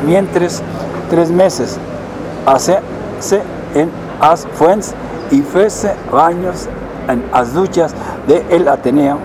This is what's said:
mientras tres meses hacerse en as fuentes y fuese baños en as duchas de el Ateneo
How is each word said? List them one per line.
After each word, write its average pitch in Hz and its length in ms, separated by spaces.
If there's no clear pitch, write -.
mientras 175 560
tres 170 220
meses 175 480
hacerse - 340
en 156 160
as 156 320
fuentes 185 400
y 139 120
fuese 196 500
baños 175 600
en 120 120
as 123 200
duchas 170 400
de 156 240
el 175 200
Ateneo 139 560